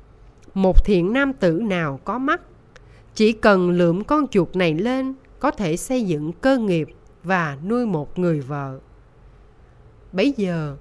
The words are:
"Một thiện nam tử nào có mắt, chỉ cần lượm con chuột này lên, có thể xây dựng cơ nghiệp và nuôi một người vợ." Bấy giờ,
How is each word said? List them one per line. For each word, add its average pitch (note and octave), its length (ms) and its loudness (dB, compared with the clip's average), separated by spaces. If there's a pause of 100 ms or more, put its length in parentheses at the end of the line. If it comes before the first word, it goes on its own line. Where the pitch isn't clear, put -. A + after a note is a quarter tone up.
(540)
"Một F#3+ 300 6
thiện F#3+ 280 2
nam C4+ 200 0
tử F3+ 200 0
nào E3+ 520 -2
có G#3+ 140 -4
mắt, D4+ 220 -2 (760)
chỉ G#3+ 180 4
cần G3 380 2
lượm F3 340 2
con D4 220 0
chuột F3 300 -2
này F3 180 2
lên, C4 400 -4 (240)
có D4 120 -2
thể F3 260 -2
xây B3+ 260 -4
dựng D#3+ 300 -4
cơ C4+ 260 0
nghiệp F3+ 300 -2 (340)
và E3 340 -4 (120)
nuôi A#3+ 180 -2
một D#3+ 320 -6
người E3 220 0
vợ." C3+ 380 -10 (1300)
Bấy A#3+ 240 0
giờ, E3 440 -4